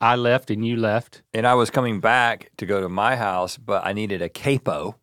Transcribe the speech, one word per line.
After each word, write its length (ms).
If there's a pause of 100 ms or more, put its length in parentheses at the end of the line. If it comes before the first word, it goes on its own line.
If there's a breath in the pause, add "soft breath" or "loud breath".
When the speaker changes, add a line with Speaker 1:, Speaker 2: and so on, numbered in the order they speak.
Speaker 1:
I 160
left 340
and 160
you 120
left. 420 (140)
Speaker 2:
And 120
I 60
was 180
coming 300
back 560
to 80
go 160
to 80
my 280
house, 420
but 280
I 60
needed 300
a 80
capo. 720